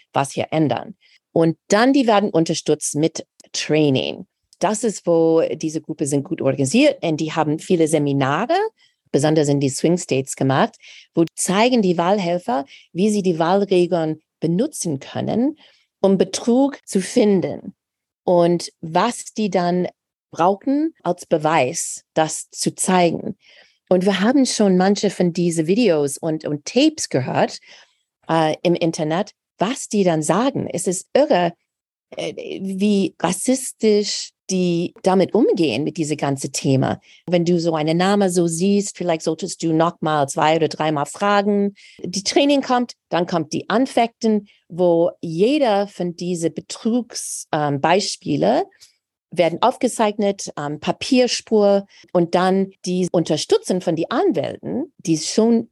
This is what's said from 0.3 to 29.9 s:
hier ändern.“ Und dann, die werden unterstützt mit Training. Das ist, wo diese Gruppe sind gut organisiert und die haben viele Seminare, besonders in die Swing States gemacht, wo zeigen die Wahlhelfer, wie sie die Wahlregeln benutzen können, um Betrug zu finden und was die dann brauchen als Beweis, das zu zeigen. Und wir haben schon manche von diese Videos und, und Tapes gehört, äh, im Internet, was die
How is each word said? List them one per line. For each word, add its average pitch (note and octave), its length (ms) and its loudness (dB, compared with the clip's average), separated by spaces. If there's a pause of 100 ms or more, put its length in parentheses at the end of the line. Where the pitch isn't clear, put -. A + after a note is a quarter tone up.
hier - 200 -6
ändern.“ D3+ 440 -2 (380)
Und E3 240 2 (100)
dann, A#3 240 4
die C4+ 160 2
werden G3+ 220 4
unterstützt D#3+ 680 -2
mit D#3 320 -2 (240)
Training. C#3 720 0 (340)
Das G#3 260 -2
ist, G#3 200 -6
wo E3 360 4
diese D#3 400 -4
Gruppe D#3 260 -6
sind C#3 160 0
gut - 180 -8
organisiert C3+ 600 2
und D#3 140 -2
die D#3 160 -6
haben D#3 260 0
viele E3 300 2
Seminare, D3 680 0 (560)
besonders D3+ 380 2
in C#3+ 100 2
die C#3 100 0
Swing E3 280 0
States C3+ 400 -4
gemacht, C#3+ 380 0 (380)
wo E3 120 2 (100)
zeigen A#3 460 2
die F3+ 160 0
Wahlhelfer, F3+ 640 -2 (300)
wie F#3+ 160 0
sie G#3 120 0
die F3 160 0
Wahlregeln E3+ 840 0 (180)
benutzen E3+ 600 -2
können, G3+ 580 -4 (440)
um G3 160 4
Betrug C4 680 0
zu - 160 -2
finden F#3 720 0 (500)
und F3 480 2 (100)
was F3 520 -2
die G#3+ 160 -2
dann F3+ 380 0 (440)
brauchen C4+ 640 0 (100)
als F3 220 -4
Beweis, D#3 800 0 (100)
das - 360 -2
zu - 260 -6
zeigen. F3+ 600 0 (500)
Und F#3 160 2
wir F#3+ 160 0
haben B3+ 260 4
schon G3 320 2
manche G3+ 320 2
von F3 220 0
diese E3 360 0
Videos E3+ 500 2
und, D#3 280 -4
und D3 200 -6
Tapes D#4 440 0
gehört, D#3 500 -2 (680)
äh, D#3+ 360 2
im F3 100 2
Internet, E3 580 -2 (260)
was G#3+ 300 -4
die G#3 160 0